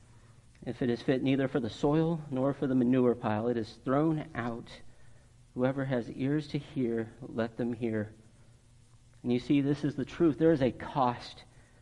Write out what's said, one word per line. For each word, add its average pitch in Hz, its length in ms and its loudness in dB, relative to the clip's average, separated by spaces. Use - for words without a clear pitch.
If 123 160 -8
it 131 80 2
is 117 140 0
fit 131 200 2
neither 135 260 2
for 147 120 -2
the 113 80 -2
soil 160 640 2
nor 135 240 0
for 147 120 -2
the 131 80 2
manure 123 400 4
pile, 113 340 -2
it 120 100 0
is 110 260 -8
thrown 151 400 2
out. 117 340 -6
Whoever 135 300 0
has 123 260 -2
ears 147 380 -2
to 151 100 -4
hear, 117 520 -2
let 117 380 -6
them 120 160 -2
hear." 110 360 -4
And 123 80 -2
you 123 80 2
see, 143 220 2
this 143 240 0
is 143 120 -2
the 131 80 -4
truth. 156 340 2
There 160 140 6
is 139 100 2
a 123 80 4
cost - 760 -2